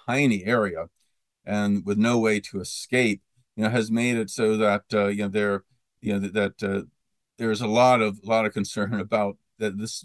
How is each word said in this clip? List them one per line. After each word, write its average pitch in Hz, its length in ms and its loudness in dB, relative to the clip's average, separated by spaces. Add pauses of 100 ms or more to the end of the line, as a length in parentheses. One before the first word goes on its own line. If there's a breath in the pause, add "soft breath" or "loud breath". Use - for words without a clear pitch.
tiny 123 360 0
area 98 440 -2 (580)
and 101 400 0
with 101 120 -2
no 117 220 4
way 107 220 2
to - 180 -10
escape, 110 640 -2 (340)
you 110 80 -2
know, 107 60 0
has 110 200 0
made 117 280 0
it 107 120 -4
so 110 280 0
that, 104 260 2 (100)
uh, 101 140 2
you 104 160 -2
know, 98 60 -2
there, 101 340 0 (380)
you 107 120 -4
know, 98 60 -2
that, 95 140 -4 (260)
that, 101 100 -4
uh, 98 120 -2 (560)
there's 113 240 -2
a 113 60 -2
lot 120 340 6
of, 107 240 0
lot 110 200 2
of 104 80 -4
concern 104 400 -4
<laughs> 104 60 -2
about 104 380 -2 (220)
that 101 180 -4
this 110 280 -10